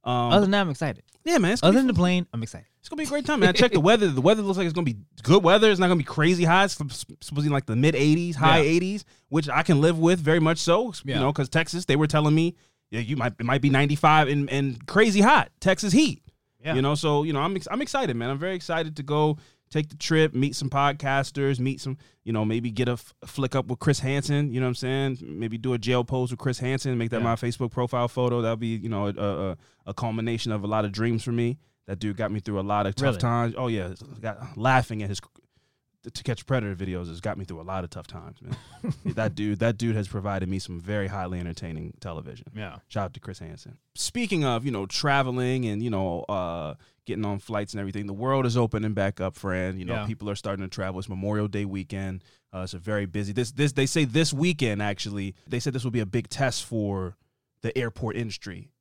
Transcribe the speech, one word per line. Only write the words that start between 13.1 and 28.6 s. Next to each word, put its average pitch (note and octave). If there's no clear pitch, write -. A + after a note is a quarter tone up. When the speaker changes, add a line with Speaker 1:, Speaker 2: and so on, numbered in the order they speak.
Speaker 1:
might, A#2
it A#2
might B2+
be C#3+
ninety-five D3
and, C#3+
and C3+
crazy G#3
hot, B3
Texas G#3+
heat. C#4
Speaker 2:
Yeah. C3
Speaker 1:
You C3
know, C#3+
so, D3
you D#3
know, C#3
I'm F#3+
ex-, -
I'm A#3
excited, B3
man. A#2
I'm C#3
very F#3
excited E3
to C#3+
go D3+
take D3+
the D3
trip, D#3
meet C3+
some C3+
podcasters, C#3
meet C3
some, C3
you A2+
know, A2
maybe A2+
get A#2+
a B2
f-, -
flick -
up C3
with A#2+
Chris D3+
Hansen, C#3+
you B2+
know C3
what B2+
I'm A#2+
saying? C3
Maybe G#2+
do B2
a A#2+
jail A#2+
pose B2+
with A#2+
Chris B2+
Hansen, C3
make A#2
that A#2
Speaker 2:
Yeah. A#2+
Speaker 1:
my A#2
Facebook A#2+
profile B2
photo. A#2+
That'll A2+
be, A2+